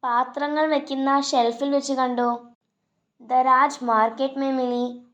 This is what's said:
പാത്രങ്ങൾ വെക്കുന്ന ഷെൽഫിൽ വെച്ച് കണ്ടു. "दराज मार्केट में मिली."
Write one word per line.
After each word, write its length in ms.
പാത്രങ്ങൾ 640
വെക്കുന്ന 420
ഷെൽഫിൽ 480
വെച്ച് 240
കണ്ടു. 340
"दराज 520
मार्केट 540
में 220
मिली." 260